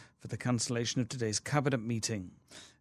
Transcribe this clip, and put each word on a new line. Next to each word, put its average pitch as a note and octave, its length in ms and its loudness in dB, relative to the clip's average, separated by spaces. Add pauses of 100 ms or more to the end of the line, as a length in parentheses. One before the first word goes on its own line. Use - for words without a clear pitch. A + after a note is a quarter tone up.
(200)
for - 80 -12
the A2+ 100 -4
cancellation A#2+ 640 2
of A2 80 -2
today's A2+ 300 0
cabinet C#3 420 2
meeting. G#2+ 480 -2 (520)